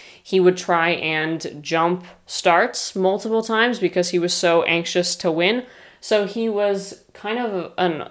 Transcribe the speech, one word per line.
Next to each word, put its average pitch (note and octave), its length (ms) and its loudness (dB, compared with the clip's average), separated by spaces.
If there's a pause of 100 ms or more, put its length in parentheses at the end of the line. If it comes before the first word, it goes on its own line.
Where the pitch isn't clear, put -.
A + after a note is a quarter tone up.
(220)
He - 160 0
would F3+ 200 6
try E3+ 320 0
and D#3+ 720 -4
jump E3+ 420 0 (220)
starts - 680 0
multiple G3 480 0
times A3+ 360 0
because F3+ 320 0
he F3+ 80 0
was F3 160 0
so E3+ 300 4
anxious E3+ 520 0
to F3+ 140 -2
win. F#3 340 0 (340)
So G#3 280 0
he A3+ 220 -4
was G3+ 560 -2 (100)
kind G#3+ 240 -6
of G3+ 400 -4
an E3+ 320 -2